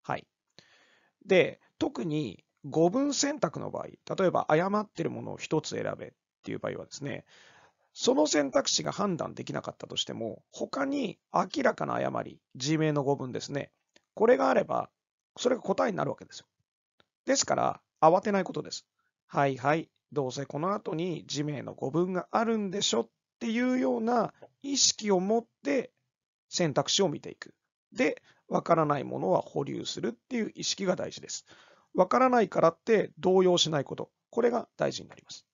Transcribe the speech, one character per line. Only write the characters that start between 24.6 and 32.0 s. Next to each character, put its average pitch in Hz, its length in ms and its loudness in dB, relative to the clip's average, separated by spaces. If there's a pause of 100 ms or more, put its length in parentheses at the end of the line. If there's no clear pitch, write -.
意 277 160 -4
識 - 340 2
を 185 80 6
持 208 200 2
っ 233 60 -8 (180)
て 277 280 -2 (580)
選 160 240 0
択 139 160 0
肢 - 140 4
を 180 60 4
見 - 120 -6
て - 100 -14
い - 40 -14
く。 - 180 -20 (380)
で、 - 300 0 (280)
わ 165 140 0
か 170 120 4
ら 160 100 2
な 147 140 0
い 123 40 -6
も 127 160 -6
の 175 100 -2
は 180 120 4
保 - 220 -4
留 - 220 -6
す - 160 -8
る 196 80 -2
っ - 20 -6
て - 240 -12
い 226 80 0
う - 120 -6
意 - 80 -10
識 - 220 -4
が 180 100 2
大 - 160 -6
事 - 100 -16
で - 80 -18
す。 - 160 -10 (480)
わ 185 140 4